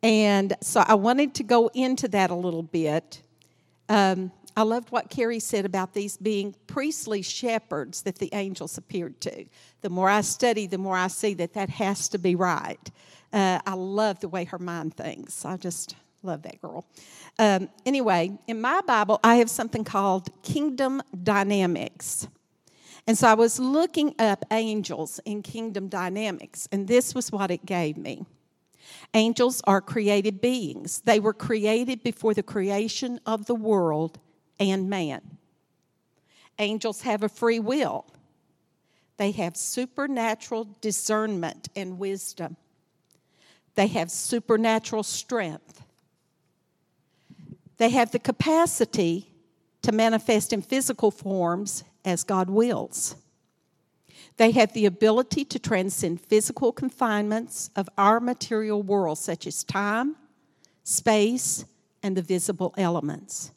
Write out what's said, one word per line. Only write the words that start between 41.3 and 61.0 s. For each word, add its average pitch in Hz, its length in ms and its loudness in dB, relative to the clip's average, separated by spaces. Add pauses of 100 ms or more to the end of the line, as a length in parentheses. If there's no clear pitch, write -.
and 185 220 -10
wisdom. 190 580 -8 (1200)
They 202 100 4
have 175 240 -2
supernatural 220 960 0
strength. - 800 -8 (2000)
They 233 120 4
have 233 200 4
the 240 80 -2
capacity 233 1120 0 (520)
to 233 100 2
manifest 226 600 2
in 208 80 0
physical 254 500 0
forms 190 760 -4 (200)
as 175 200 0
God 185 260 0
wills. 220 640 0 (1200)
They 226 140 8
have 226 200 6
the 214 140 2
ability 220 600 4
to - 120 -6
transcend 185 600 -2
physical 233 520 2
confinements 220 1040 -2
of 202 120 -4 (100)
our 208 200 8
material 220 640 -2
world, 190 360 0
such - 280 -6
as - 160 -8
time, 220 540 -2 (680)
space, 220 840 2 (380)